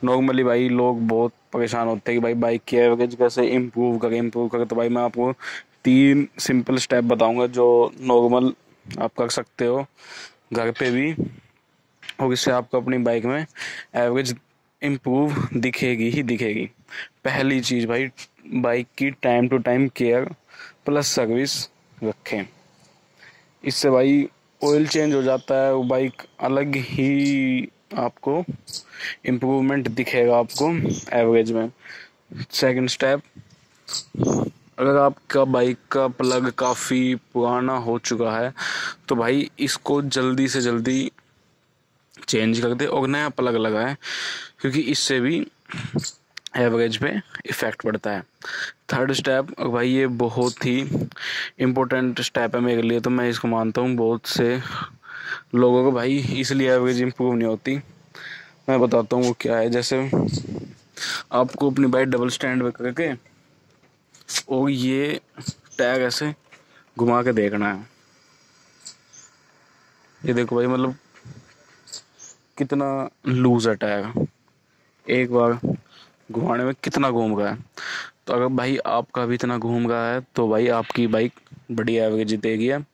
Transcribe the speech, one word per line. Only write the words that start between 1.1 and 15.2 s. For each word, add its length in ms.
परेशान 360
होते 240
हैं 80
कि 20
भाई, 120
bike 340
की 80
average 380
कैसे 320
improve 520
करें, 200
improve 300
करें। 180
तो 100
भाई, 120
मैं 140
आपको 300
तीन 440
simple 400
step 260
बताऊंगा 440
जो 520
normal 520
आप 320
कर 120
सकते 360
हो 200
घर 180
पे 200
भी, 220
और 120
इससे 180
आपको 300
अपनी 200
bike 240
में 200
average 400
improve 760